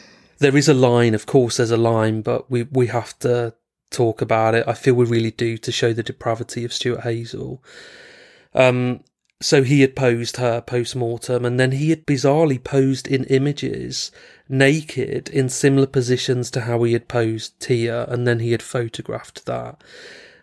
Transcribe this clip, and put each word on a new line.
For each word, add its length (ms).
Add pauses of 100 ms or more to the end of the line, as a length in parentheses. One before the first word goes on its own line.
(380)
There 180
is 140
a 40
line, 400
of 120
course 320
there's 140
a 60
line, 440
but 280
we, 140
we 240
have 320
to 340 (400)
talk 280
about 340
it. 120
I 60
feel 220
we 100
really 260
do 260
to 140
show 220
the 100
depravity 640
of 80
Stuart 280
Hazel. 600 (920)
Um, 480 (400)
so 220
he 180
had 140
posed 420
her 240
post-mortem, 840
and 140
then 140
he 160
had 160
bizarrely 580
posed 440
in 180
images 840 (360)
naked 840
in 200
similar 380
positions 640
to 100
how 220
he 100
had 140
posed 520
Tia, 460
and 220
then 120
he 120
had 100
photographed 840
that. 380 (600)